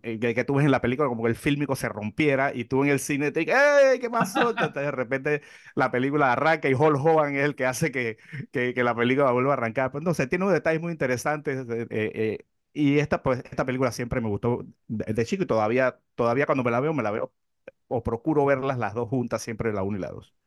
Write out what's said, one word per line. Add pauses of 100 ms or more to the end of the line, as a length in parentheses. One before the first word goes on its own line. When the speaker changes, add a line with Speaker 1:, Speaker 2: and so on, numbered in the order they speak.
Speaker 1:
eh,
de
que
tú
ves
en
la
película
como
que
el
fílmico
se
rompiera
y
tú
en
el
cine
te
digas, (220)
"¡Ey,
qué
pasó!".
Speaker 2:
<laughs>
Speaker 1:
Entonces, (100)
de
repente (340)
la
película
arranca
y
Hulk
Hogan
es
el
que
hace
que, (340)
que,
que
la
película
vuelva
a
arrancar.
Pues,
no
sé,
tiene
unos
detalles
muy
interesantes, (100)
eh,
eh,
eh, (280)
y
esta,
pues,
esta
película
siempre
me
gustó (220)
de,
de
chico
y
todavía, (160)
todavía
cuando
me
la
veo,
me
la
veo (540)
o
procuro
verlas
las
dos
juntas,
siempre
la
uno
y
la
dos. (140)